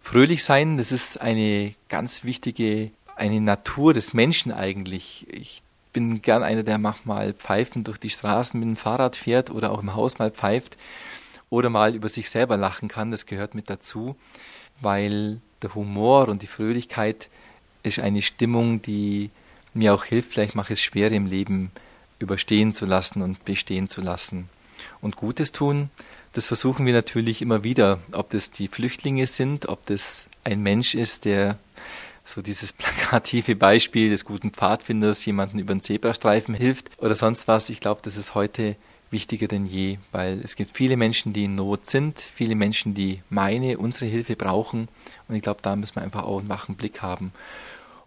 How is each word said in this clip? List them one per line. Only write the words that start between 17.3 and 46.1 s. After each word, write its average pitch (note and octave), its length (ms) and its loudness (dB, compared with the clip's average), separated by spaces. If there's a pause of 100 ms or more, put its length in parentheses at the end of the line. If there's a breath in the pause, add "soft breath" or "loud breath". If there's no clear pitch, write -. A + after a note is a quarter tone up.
ist G#2+ 160 -2
eine G2+ 240 0
Stimmung, A#2 580 2
die G#2 500 -2 (440 soft breath)
mir G#2+ 200 6
auch G2 100 2
hilft. A#2+ 280 0
Vielleicht G#2 220 0
mache G#2 200 -4
ich G2 60 0
es - 40 2
schwer G#2 280 2
im G2+ 140 2
Leben F#2+ 440 -2 (480 soft breath)
überstehen G#2 560 2
zu - 100 -6
lassen F#2+ 380 0
und F#2 240 -6
bestehen F#2+ 420 -2
zu - 140 -6
lassen. F#2 480 -6 (500 loud breath)
Und G#2 160 -6
Gutes B2 360 -4
tun, C#3+ 360 0 (460 loud breath)
das - 120 -2
versuchen C3 380 0
wir B2 80 4
natürlich A2+ 480 2
immer A2 240 2
wieder, G#2+ 340 4 (140)
ob - 180 -6
das G#2 200 -2
die G2 180 -6
Flüchtlinge C3 580 -2
sind, C3+ 420 0
ob - 180 -8
das - 400 -4 (180)
ein G#2 180 -2
Mensch G#2 320 2
ist, A#2 300 -2
der G2+ 340 2 (640 loud breath)
so - 180 -12
dieses G2+ 320 -6
plakative - 800 0
Beispiel A2 540 6
des G2+ 160 0
guten G#2 240 -6
Pfadfinders, G#2+ 720 0
jemanden G2 340 -2
über G2 160 -2
den F#2+ 60 -2
Zebrastreifen A2 720 2
hilft B2 440 0
oder A2 160 2
sonst A2+ 340 0
was. - 220 4
Ich A2+ 100 -10
glaub, G#2 220 -2
das G2 140 -8
ist G2+ 180 -8
heute G#2 420 -2 (340 soft breath)
wichtiger A2 360 -4
denn G2+ 180 -2
je, F#2+ 340 -4 (120)
weil F#2+ 340 -4
es - 120 -12
gibt - 200 -8
viele C3 220 2
Menschen, A2+ 340 0
die G#2 120 -2
in G2 100 -2
Not G2 320 -2
sind, D3 320 0
viele - 380 -2
Menschen, G#2+ 360 0
die F#2+ 380 -2
meine, A2 480 0
unsere A#2+ 280 -4
Hilfe A2+ 300 -2
brauchen. G#2+ 520 -2 (400 loud breath)
Und A#2 60 -6
ich G#2+ 80 -2
glaub, G2+ 200 -4
da G2+ 140 0
müssen G#2 200 -6
wir - 60 -6
einfach G2 220 -8